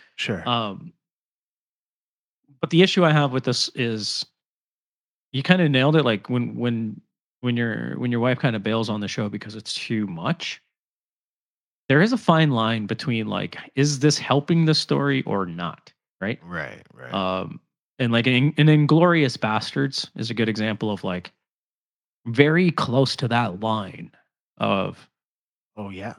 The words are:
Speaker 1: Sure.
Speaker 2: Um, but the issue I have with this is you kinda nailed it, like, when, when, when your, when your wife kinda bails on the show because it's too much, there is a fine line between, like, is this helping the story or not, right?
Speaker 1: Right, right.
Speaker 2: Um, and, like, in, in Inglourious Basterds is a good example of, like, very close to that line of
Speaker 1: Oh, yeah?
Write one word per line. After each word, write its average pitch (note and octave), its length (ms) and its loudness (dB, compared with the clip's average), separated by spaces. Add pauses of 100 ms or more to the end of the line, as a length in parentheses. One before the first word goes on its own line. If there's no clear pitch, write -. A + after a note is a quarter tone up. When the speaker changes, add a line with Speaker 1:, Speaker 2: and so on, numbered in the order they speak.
(160)
Speaker 1:
Sure. F#2+ 320 -6
Speaker 2:
Um, A2+ 460 -6 (1700)
but E3 100 -4
the E3 100 6
issue F#3 240 4
I D#3 60 4
have D3 200 2
with B2+ 140 -2
this - 300 -2
is A2 500 -4 (1040)
you C3+ 120 -6
kinda F3 260 4
nailed C#3 260 4
it, D#3 80 4
like, A2 260 -2
when, A#2+ 260 -2
when, A#2 440 -4 (420)
when B2 140 -2
your, A#2 440 -4
when B2 120 -2
your A#2+ 80 0
wife B2 200 2
kinda A2+ 200 0
bails G#2+ 300 -2
on G#2+ 100 -4
the G2+ 80 -6
show G#2 220 -4
because G#2 260 -10
it's - 180 -12
too G#2+ 340 -4
much, F#2 540 -6 (1300)
there C#3 140 6
is A3 120 4
a C4 40 0
fine D#3+ 340 4
line A2+ 340 0
between, A2+ 420 -4
like, G2 300 -6 (180)
is C#3+ 240 0
this C#3+ 180 4
helping D#3+ 480 2
the D#3 100 4
story C#3 480 -2
or G2 220 -4
not, E2+ 480 -10 (260)
right? G#2+ 240 -6
Speaker 1:
Right, E2 380 -10 (120)
right. B1 200 -14
Speaker 2:
Um, F#2 460 -4 (400)
and, A#2+ 120 0
like, A#2 160 2
in, C3 300 4
in D3+ 100 6
Inglourious D#3 720 6
Basterds A2 800 -4
is A2+ 140 -6
a A#2+ 40 -6
good A2 160 0
example G#2+ 420 -4
of, G2 120 -6
like, F2+ 280 -8 (960)
very D3+ 460 6
close B2+ 460 0
to B2 120 -2
that A2+ 320 0
line G2+ 500 -6 (460)
of G2 500 -4 (680)
Speaker 1:
Oh, G2+ 120 -12
yeah? G2 300 -12